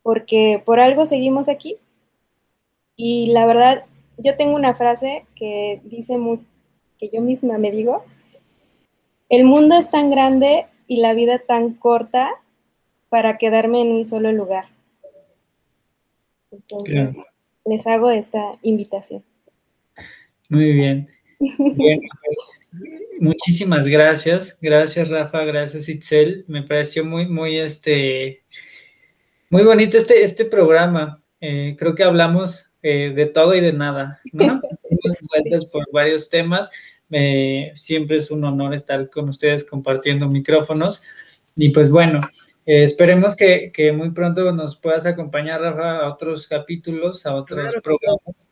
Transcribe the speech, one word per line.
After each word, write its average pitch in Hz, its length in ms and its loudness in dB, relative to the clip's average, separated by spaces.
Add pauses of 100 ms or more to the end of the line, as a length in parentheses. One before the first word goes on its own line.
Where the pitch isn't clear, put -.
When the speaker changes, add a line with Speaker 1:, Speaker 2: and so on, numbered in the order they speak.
Speaker 1:
Porque 220 640 0
por 233 140 4
algo 269 260 4
seguimos 269 420 -2
aquí. 294 300 -8 (1160)
Y 233 360 -4
la 233 140 4
verdad, 240 400 4 (320)
yo 277 200 0
tengo 294 180 0
una 262 200 0
frase 247 500 -2 (100)
que 208 480 -8
dice 233 340 -8
mu-, 233 260 -4 (560)
que 214 100 -12
yo 226 120 -4
misma 247 360 -2
me 208 140 -2
digo, 233 320 -4 (1300)
"El 247 160 6
mundo 302 320 8
es 330 120 2
tan 294 220 0
grande 269 560 2 (200)
y 240 100 -2
la 226 160 2
vida 240 260 0
tan 233 340 -2
corta 240 580 -2 (800)
para 220 280 0
quedarme 226 440 0
en 233 100 0
un 226 140 -2
solo 220 260 -4
lugar". 190 340 -4 (1900)
Entonces, 156 640 -6
Speaker 2:
Claro. - 140 -20 (380)
Speaker 1:
les 220 220 -4
hago 226 240 2
esta 208 400 -4 (100)
invitación. 202 640 -6 (1300)
Speaker 2:
Muy 151 240 2
bien. 139 340 0 (320)
Speaker 1:
<laughs> 277 360 -2
Speaker 2:
Bien, - 240 4
pues, - 380 -10 (840)
muchísimas 170 680 0
gracias. 156 720 2
Gracias, 156 480 0
Rafa. 156 340 -4
Gracias, 151 460 -6
Itzel. 156 580 0
Me 147 160 -8
pareció 151 400 -2
muy, 165 240 -4
muy, 160 300 -4
este, 135 840 -4 (1080)
muy 185 140 4
bonito 220 340 4
este, 220 260 6
este 220 220 -2
programa. 165 760 2 (200)
Eh, 147 360 -6
creo 160 180 -2
que 190 80 0
hablamos, 175 640 2 (160)
eh, 143 340 -2
de 151 100 2
todo 160 300 4
y 180 60 2
de 165 120 2
nada, 143 480 -6 (100)
¿no? 156 120 0
Speaker 1:
<laughs> - 460 -2
Speaker 2:
Dimos 175 280 -2 (120)
vueltas 156 360 -2
por 147 260 -8
varios 151 380 -2
temas. 170 400 -2 (420)
Eh, 139 640 -2
siempre 156 420 -4
es 151 140 -6
un 151 120 -6
honor 139 300 -4
estar 135 360 -6
con 147 200 -8
ustedes 147 340 -2
compartiendo 139 680 -4
micrófonos. 156 720 -2 (540)
Y 151 140 2
pues 147 200 4
bueno, 156 320 4 (440)
eh, 147 180 6
esperemos 180 520 4
que, 185 380 2
que 151 180 2
muy 160 200 -4
pronto 175 420 -2
nos 156 240 -8
puedas 160 280 -2
acompañar, 160 560 -6
Rafa, 165 440 -4
a 143 40 -6
otros 156 380 -10
capítulos, 165 800 -8
a 139 100 -4
otros 139 260 -10
Speaker 3:
Claro. 466 200 -8
Speaker 2:
programas. - 720 -4